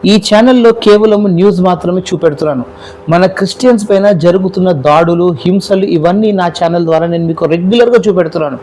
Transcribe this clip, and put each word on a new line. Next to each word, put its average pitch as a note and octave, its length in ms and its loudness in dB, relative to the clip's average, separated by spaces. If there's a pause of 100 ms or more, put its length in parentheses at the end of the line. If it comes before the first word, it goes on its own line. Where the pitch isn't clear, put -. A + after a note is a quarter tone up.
ఈ G3+ 160 2 (120)
ఛానల్లో A#3 380 4
కేవలం G#3 560 2
న్యూస్ F3+ 340 2
మాత్రమే F3+ 400 -2
చూపెడుతున్నాను. D3+ 640 -4 (440)
మన F3 160 2
క్రిస్టియన్స్ G#3 640 -2
పైన G3+ 220 2
జరుగుతున్న F#3 600 0
దాడులు, E3+ 640 0 (100)
హింసలు, F#3+ 400 0
ఇవన్నీ F#3 460 0
నా F3+ 160 -2
ఛానల్ E3+ 380 -2
ద్వారా D#3+ 220 0
నేను E3+ 180 -4
మీకు E3 200 -4
రెగ్యులర్గా G3+ 500 2 (120)
చూపెడుతున్నాను. D#3+ 560 -2